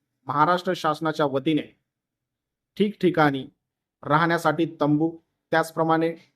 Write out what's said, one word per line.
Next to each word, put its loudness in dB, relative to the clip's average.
महाराष्ट्र 0
शासनाच्या -2
वतीने -2
ठिकठिकाणी 0
राहण्यासाठी 0
तंबू, 2
त्याचप्रमाणे 0